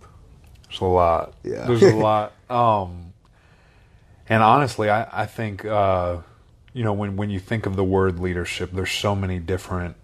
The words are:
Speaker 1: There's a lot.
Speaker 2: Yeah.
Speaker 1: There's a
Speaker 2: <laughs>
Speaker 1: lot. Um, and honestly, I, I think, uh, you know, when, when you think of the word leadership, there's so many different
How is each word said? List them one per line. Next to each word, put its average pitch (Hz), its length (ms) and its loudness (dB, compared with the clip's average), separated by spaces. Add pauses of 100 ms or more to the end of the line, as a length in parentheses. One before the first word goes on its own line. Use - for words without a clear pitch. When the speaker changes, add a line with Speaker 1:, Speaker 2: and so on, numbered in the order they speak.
(640)
Speaker 1:
There's - 180 -12
a - 20 0
lot. 87 480 2 (100)
Speaker 2:
Yeah. 53 240 -8
Speaker 1:
There's 120 160 2
a 185 140 8
Speaker 2:
<laughs> - 0 -
Speaker 1:
lot. 107 360 0 (180)
Um, 98 640 0 (1120)
and 110 140 4
honestly, 113 480 4
I, 107 320 -2
I 107 40 -4
think, 104 380 -8
uh, 95 540 0 (540)
you 123 120 -4
know, 107 80 0
when, 101 240 -4
when 104 140 -4
you 98 100 -4
think 110 260 -4
of 98 100 -4
the 98 80 2
word 95 360 2
leadership, 90 520 -4
there's 92 200 -4
so 104 240 0
many 92 220 -4
different 87 640 -6